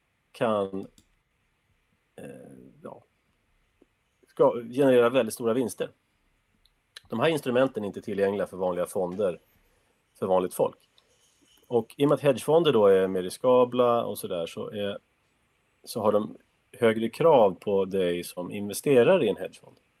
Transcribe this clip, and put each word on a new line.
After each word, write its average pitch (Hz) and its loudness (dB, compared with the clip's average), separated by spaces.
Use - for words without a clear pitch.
kan, 101 -4
eh, - -18
ja, - -18
ska 143 2
generera 120 2
väldigt 117 0
stora 113 -2
vinster. 120 -4
De 113 -6
här 139 0
instrumenten 135 0
är 101 -6
inte 92 -12
tillgängliga 98 -2
för 92 -16
vanliga 90 -2
fonder, 92 -4
för 107 -4
vanligt 92 0
folk. - -4
Och 117 -4
i 143 2
och 147 4
med 151 2
att - -2
hedgefonder 147 2
då 107 6
är 95 4
mer 92 -4
riskabla 123 0
och 104 -8
sådär, 90 -8
så - -12
är, 101 -8
så - -10
har 104 2
de 104 -2
högre 113 2
krav 123 4
på 98 0
dig 90 -2
som 87 -12
investerar 120 2
i 107 0
en 92 -2
hedgefond. - -14